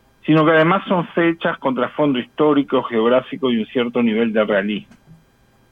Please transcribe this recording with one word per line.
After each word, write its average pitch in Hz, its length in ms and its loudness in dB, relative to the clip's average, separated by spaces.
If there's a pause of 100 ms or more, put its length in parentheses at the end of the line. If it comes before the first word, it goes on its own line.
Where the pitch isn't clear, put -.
(240)
sino 156 200 4
que 165 80 4
además 165 340 2
son 180 220 -2
fechas 170 500 -2
con 135 160 -4
trasfondo 123 460 -2
histórico, 139 640 0
geográfico 123 640 0
y 120 80 0
un 107 80 -4
cierto 120 380 -2
nivel 113 280 0
de 107 120 0
realismo. 196 500 -4 (760)